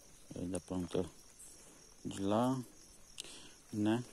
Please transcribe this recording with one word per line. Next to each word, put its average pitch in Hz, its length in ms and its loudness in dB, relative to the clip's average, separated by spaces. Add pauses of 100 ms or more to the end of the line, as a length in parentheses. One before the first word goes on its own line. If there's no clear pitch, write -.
(340)
é - 120 -6
da 90 120 0
planta 90 500 0 (960)
de 101 160 -4
lá, 117 400 4 (1120)
né? 107 300 4 (100)